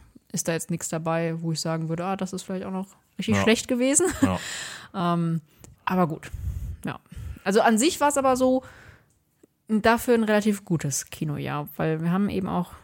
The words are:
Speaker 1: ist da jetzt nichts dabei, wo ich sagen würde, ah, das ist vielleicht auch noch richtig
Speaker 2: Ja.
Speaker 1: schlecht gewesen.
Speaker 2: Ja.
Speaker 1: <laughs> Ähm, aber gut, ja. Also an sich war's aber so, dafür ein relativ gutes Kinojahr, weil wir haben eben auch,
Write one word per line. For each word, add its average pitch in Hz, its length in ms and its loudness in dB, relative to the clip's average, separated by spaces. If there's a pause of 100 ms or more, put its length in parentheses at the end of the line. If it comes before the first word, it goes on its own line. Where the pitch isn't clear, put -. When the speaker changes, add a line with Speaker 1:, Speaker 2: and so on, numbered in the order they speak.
(320)
Speaker 1:
ist - 160 -4
da 170 60 0
jetzt 165 180 -4
nichts 170 180 -4
dabei, 165 520 -2
wo 165 100 -2
ich 156 100 -2
sagen 160 280 -2
würde, 165 160 -4
ah, 190 100 -2
das 190 180 -6
ist 185 100 -8
vielleicht 190 220 -8
auch 190 60 -8
noch 190 160 -6 (300)
richtig 208 180 0
Speaker 2:
Ja. 196 80 4
Speaker 1:
schlecht 220 240 4
gewesen. 269 380 2 (160)
Speaker 2:
Ja. 190 220 2
Speaker 1:
<laughs> - 60 -10 (460)
Ähm, 170 460 0 (420)
aber 185 240 2
gut, - 240 -8 (540)
ja. - 120 -6 (460)
Also 190 180 4
an 226 160 6
sich 294 220 2
war's 294 180 2
aber 262 200 4
so, 254 260 4 (1040)
dafür 226 460 4
ein 226 100 4
relativ 208 420 2
gutes 147 440 -2
Kinojahr, 143 580 -6 (100)
weil 160 240 0
wir 170 100 0
haben 196 180 2
eben 190 180 -2
auch, 175 240 -4 (120)